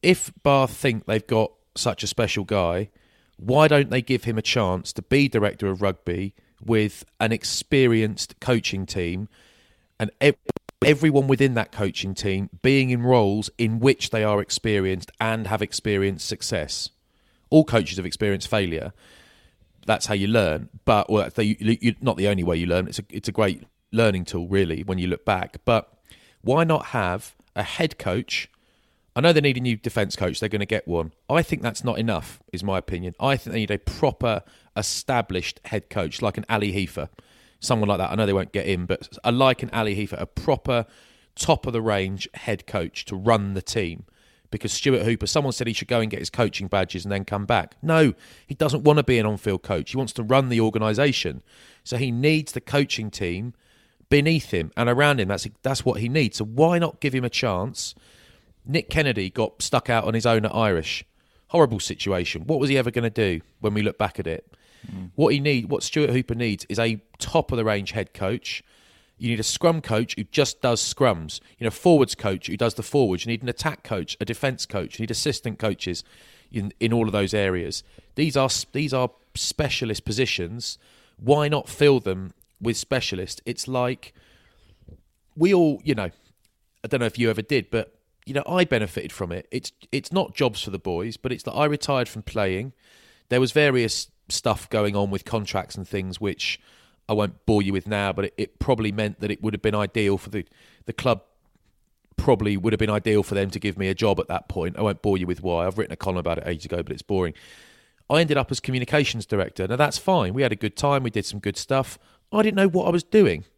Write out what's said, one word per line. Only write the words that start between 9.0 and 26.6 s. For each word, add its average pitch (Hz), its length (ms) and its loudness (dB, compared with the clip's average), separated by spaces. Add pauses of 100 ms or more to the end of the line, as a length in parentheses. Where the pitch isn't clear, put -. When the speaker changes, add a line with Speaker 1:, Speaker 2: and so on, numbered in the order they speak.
Speaker 1:
and 110 120 -2 (100)
ev-, 143 140 4 (500)
everyone 143 420 4
within 131 280 4
that 110 160 -2
coaching 98 420 -4
team 95 360 -2 (120)
being 131 300 4
in 123 100 0
roles 110 560 4
in 113 220 0
which 131 320 4
they 110 120 2
are 104 160 4
experienced 95 800 -2
and 113 280 -2
have 104 160 0
experienced 98 640 -2
success? - 640 -6 (600)
All 156 140 8
coaches 110 340 2
have 90 80 -6
experienced 98 420 -2
failure. 92 460 -2 (960)
That's - 180 2
how 107 80 -2
you 98 140 0
learn. 87 420 2 (160)
But, 104 240 4
well, 104 240 2
they, 107 260 2
you, 110 220 2
you, 117 200 2
not 123 160 0
the 95 100 2
only 95 160 2
way 85 140 0
you 85 100 0
learn. 90 200 2
It's - 120 -8
a, 101 100 -10
it's - 200 -8
a - 20 -8
great 95 320 0 (280)
learning 104 340 2
tool, 87 220 -6
really, 90 360 0
when 92 160 -2
you 90 80 0
look - 180 -4
back. 92 400 -2
But 113 260 2 (500)
why 147 220 4